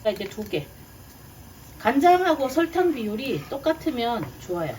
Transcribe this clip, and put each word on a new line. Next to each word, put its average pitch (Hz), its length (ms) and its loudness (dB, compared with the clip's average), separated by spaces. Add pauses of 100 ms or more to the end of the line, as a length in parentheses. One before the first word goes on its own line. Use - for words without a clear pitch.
자, 220 80 2
이제 196 140 -6
두 208 220 -10
개. 147 180 -4 (1120)
간장하고 302 680 4
설탕 339 440 2
비율이 220 560 -4
똑같으면 247 760 -2 (160)
좋아요. 170 380 -4